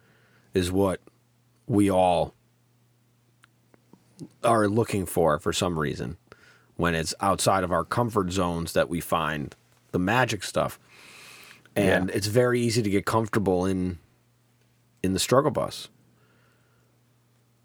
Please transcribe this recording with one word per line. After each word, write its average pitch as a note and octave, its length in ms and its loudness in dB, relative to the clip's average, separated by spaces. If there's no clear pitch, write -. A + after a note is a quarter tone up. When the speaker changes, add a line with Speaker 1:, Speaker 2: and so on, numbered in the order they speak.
Speaker 1:
is F2+ 180 0
what F#2+ 300 0
we G2+ 240 4
all F2+ 440 2
are A2+ 240 4
looking G#2 380 0
for, D#2+ 320 2
for G2 140 -4
some F2 260 -2
reason, C#2+ 380 -6
when E2+ 180 2
it's D#2+ 260 -2
outside F#2+ 440 2
of F2 80 -4
our E2+ 120 0
comfort G#2+ 480 -2
zones F2 420 -4
that D#2 140 2
we E2+ 120 -4
find D#2 560 -4
the F2+ 60 -2
magic A2 440 0
stuff. - 360 -4
And F#2 360 2
Speaker 2:
Yeah. - 60 -6
Speaker 1:
it's G2 100 -2
very B2 340 2
easy A#2 220 0
to G2+ 80 -2
get F#2+ 160 0
comfortable G2 580 0
in, F#2 340 -2
in F#2 120 0
the F2+ 40 -2
struggle C#3+ 320 2
bus. - 380 -6